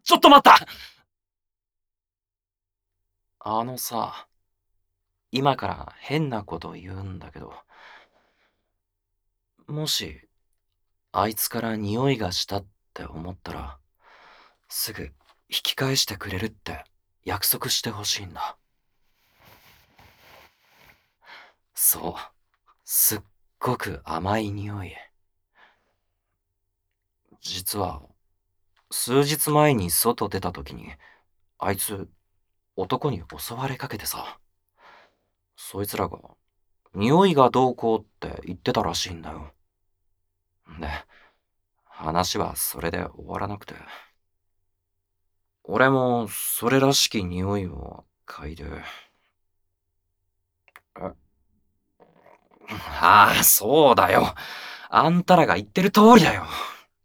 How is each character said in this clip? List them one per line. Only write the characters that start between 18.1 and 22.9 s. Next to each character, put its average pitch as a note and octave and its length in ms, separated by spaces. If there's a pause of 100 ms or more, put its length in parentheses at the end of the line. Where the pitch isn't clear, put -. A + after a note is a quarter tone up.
い G2 40
ん F2 80
だ。 - 240 (3250)
そ - 360
う、 - 40 (720)
す - 320